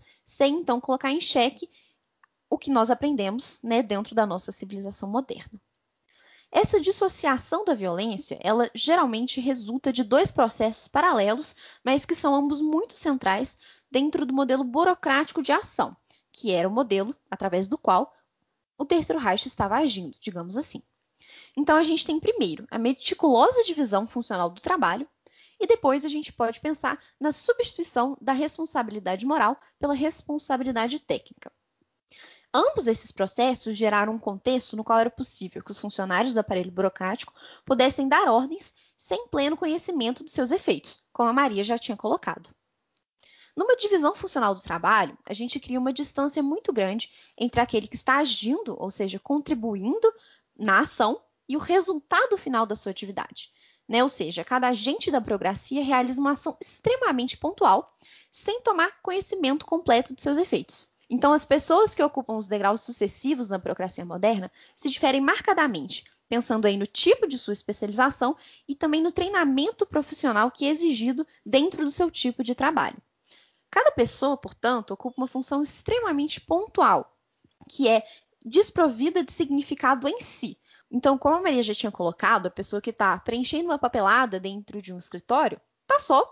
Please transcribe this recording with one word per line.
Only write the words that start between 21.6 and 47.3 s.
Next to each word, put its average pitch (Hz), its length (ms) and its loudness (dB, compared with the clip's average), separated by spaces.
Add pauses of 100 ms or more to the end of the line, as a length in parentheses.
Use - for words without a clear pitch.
a 320 80 6
gente 320 220 0
tem 320 140 -2
primeiro 240 500 -2
a - 80 -6
meticulosa 277 840 4
divisão 233 420 0
funcional 196 440 -4
do 180 120 -20
trabalho, 262 460 0 (520)
e 415 60 -2
depois 294 400 4
a 311 40 -4
gente 302 220 -6
pode 233 280 -4
pensar 294 420 -4 (180)
na 294 120 0
substituição 285 920 -2
da 240 100 -2
responsabilidade 226 920 -4
moral 269 340 2 (200)
pela 285 160 -2
responsabilidade 262 1040 -2
técnica. - 520 -8 (1040)
Ambos 427 320 2
esses 226 260 -2
processos 233 640 -2
geraram 208 380 2
um 226 60 -6
contexto 220 580 -4
no 214 60 -6
qual 226 160 4
era 233 100 4
possível - 540 -12
que - 80 -14
os 202 80 -14
funcionários 202 540 -2
do 226 60 0
aparelho 185 320 -2
burocrático 190 640 -4 (320)
pudessem 269 420 2
dar 330 220 4
ordens 269 440 0 (220)
sem - 320 -8
pleno 285 300 0
conhecimento 302 640 -4
dos - 100 -18
seus 254 180 -2
efeitos, - 600 -2
como 233 180 0
a 233 40 0
Maria 247 300 0
já 233 140 -2
tinha 214 200 -8
colocado. 175 520 -6 (1080)
Numa 480 200 2
divisão 415 400 2
funcional 240 380 -2
do 185 80 -12
trabalho, 180 640 0
a - 80 -10
gente 240 260 -8
cria 254 200 -6
uma 262 120 -2
distância 285 520 -4
muito 320 280 -4
grande 208 400 -2 (260)